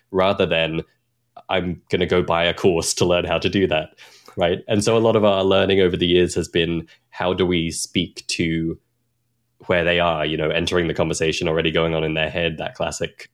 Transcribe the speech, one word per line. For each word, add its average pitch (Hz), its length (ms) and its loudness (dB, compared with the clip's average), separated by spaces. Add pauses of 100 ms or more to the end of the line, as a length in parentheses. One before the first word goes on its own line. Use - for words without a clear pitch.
(120)
rather 95 340 2
than, 82 360 -2 (640)
"I'm 90 420 -4
gonna 90 160 0
go 90 160 2
buy 85 220 0
a 87 100 0
course 82 400 0
to - 100 0
learn 87 200 2
how 85 160 -2
to 98 80 -2
do 95 180 2
that." 80 220 -2 (480)
Right? 87 320 0
And 104 160 0
so 113 120 4
a 113 40 4
lot 113 160 4
of 104 80 4
our 98 180 4
learning 95 380 4
over 90 160 4
the 87 100 0
years 87 300 4
has 82 100 -2
been, 82 400 -2 (240)
how 90 240 -2
do 92 100 0
we 85 280 0
speak - 560 -6
to 82 500 -4 (880)
where 87 180 0
they 87 140 2
are, 82 260 0
you 78 120 -2
know, 78 140 0
entering 85 360 0
the 78 80 -2
conversation 80 540 -2
already 82 240 0
going 82 200 0
on 80 120 -2
in 78 100 -4
their 78 160 -2
head, 85 280 -4
that - 180 -10
classic - 580 -8